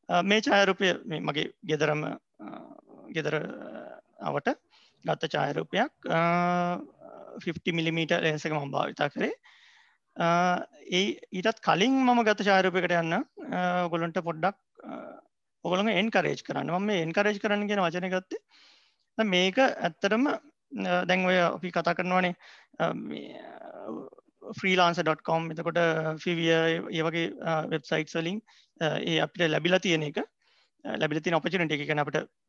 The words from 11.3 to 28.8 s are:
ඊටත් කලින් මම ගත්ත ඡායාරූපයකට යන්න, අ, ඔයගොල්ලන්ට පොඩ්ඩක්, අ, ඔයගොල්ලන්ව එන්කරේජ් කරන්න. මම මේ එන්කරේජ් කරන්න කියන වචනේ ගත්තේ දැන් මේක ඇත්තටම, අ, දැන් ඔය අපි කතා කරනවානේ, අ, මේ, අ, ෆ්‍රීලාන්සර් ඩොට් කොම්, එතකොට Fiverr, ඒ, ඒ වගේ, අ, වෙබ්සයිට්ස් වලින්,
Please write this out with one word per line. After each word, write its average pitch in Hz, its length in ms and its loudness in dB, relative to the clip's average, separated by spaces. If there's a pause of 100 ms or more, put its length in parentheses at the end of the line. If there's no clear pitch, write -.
ඊටත් 190 280 0
කලින් 190 320 4
මම 247 300 4
ගත්ත 208 200 2
ඡායාරූපයකට 185 500 4
යන්න, 165 220 2
අ, 233 460 -4 (220)
ඔයගොල්ලන්ට 170 360 -2
පොඩ්ඩක්, 165 380 -2 (280)
අ, - 100 -12 (680)
ඔයගොල්ලන්ව 185 240 0
එන්කරේජ් 185 540 0
කරන්න. 143 280 -4
මම 180 120 0
මේ 202 200 0
එන්කරේජ් 202 360 0
කරන්න 208 300 0
කියන 202 140 0
වචනේ 175 280 -2
ගත්තේ 185 300 -6 (800)
දැන් 220 100 2
මේක 185 300 4
ඇත්තටම, 220 680 2
අ, 185 800 -2
දැන් 185 220 2
ඔය 185 120 4
අපි 175 320 0
කතා 170 240 0
කරනවානේ, 180 400 2 (440)
අ, 170 140 0
මේ, - 460 -10
අ, - 540 -16 (600)
ෆ්‍රීලාන්සර් 180 500 2
ඩොට් 156 200 0
කොම්, 165 280 -2
එතකොට 165 280 -2 (400)
Fiverr, 165 480 2
ඒ, 165 320 -2
ඒ 160 40 0
වගේ, 165 240 -2 (140)
අ, 160 260 -2
වෙබ්සයිට්ස් 156 500 -4
වලින්, 170 260 -4 (380)